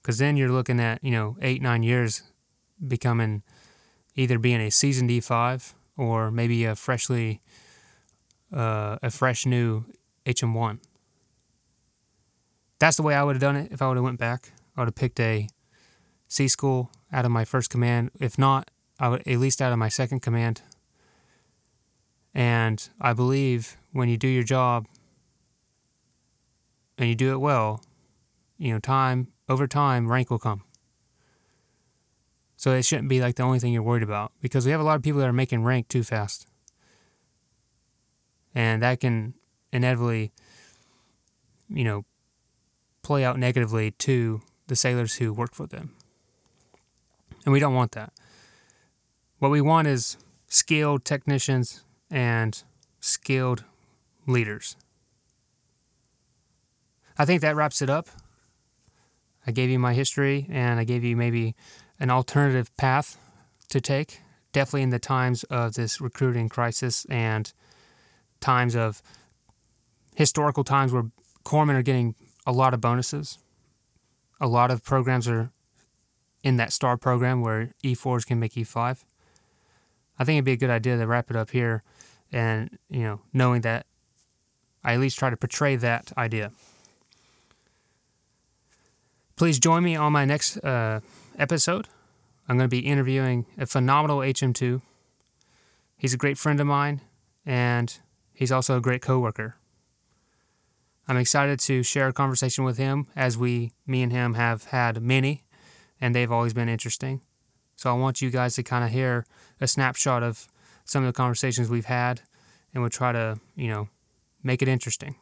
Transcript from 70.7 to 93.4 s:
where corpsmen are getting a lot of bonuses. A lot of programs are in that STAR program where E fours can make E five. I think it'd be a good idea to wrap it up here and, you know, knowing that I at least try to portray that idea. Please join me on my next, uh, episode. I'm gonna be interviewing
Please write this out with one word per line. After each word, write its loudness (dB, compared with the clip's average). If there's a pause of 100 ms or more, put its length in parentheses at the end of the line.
where 0 (340)
corpsmen 2
are 4
getting 2 (320)
a -2
lot 4
of -2
bonuses. -2 (1000)
A 0
lot 4
of 0
programs 2
are -2 (920)
in 4
that 2
STAR 2
program 2
where -2 (100)
E 0
fours -2
can 0
make -4
E -4
five. -4 (1120)
I 0
think 2
it'd 2
be 2
a 2
good 0
idea 0
to 0
wrap -2
it -4
up -4
here 0 (480)
and, -2 (120)
you -4
know, -6 (120)
knowing 4
that -4 (960)
I 0
at 2
least 0
try 0
to -4
portray 0
that -2
idea. -4 (2750)
Please 2
join 4
me 2
on 2
my 4
next, 0
uh, -2 (380)
episode. 0 (640)
I'm 2
gonna 2
be 0
interviewing 0 (140)